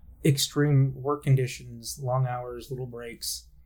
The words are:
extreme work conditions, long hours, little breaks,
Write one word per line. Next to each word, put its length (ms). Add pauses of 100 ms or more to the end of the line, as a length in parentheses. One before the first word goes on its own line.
(240)
extreme 720
work 280
conditions, 800
long 240
hours, 440
little 160
breaks, 580 (220)